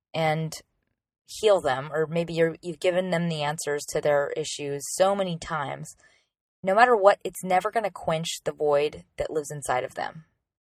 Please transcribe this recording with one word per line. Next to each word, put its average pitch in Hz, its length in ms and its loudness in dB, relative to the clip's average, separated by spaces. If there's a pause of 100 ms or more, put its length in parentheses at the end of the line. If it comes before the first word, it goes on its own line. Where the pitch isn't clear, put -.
(140)
and 160 400 0 (720)
heal 214 340 4
them, 139 320 -2
or 156 140 0
maybe 170 280 -4
you're, 165 280 2
you've 170 180 -10
given 185 300 0
them 170 200 0
the 156 120 -4
answers 147 480 -4
to 156 100 -2
their 147 380 2
issues 143 460 -6 (100)
so 196 220 4
many 185 220 -2
times, 143 580 -8 (680)
no 190 140 0
matter 240 200 8
what, 196 280 6
it's - 200 -8
never 185 280 2
gonna 214 180 0
quench 165 380 -4 (160)
the 156 80 -4
void 147 540 0 (120)
that - 140 -4
lives 151 180 -4
inside 135 340 -2
of - 120 -10
them. - 300 -8 (360)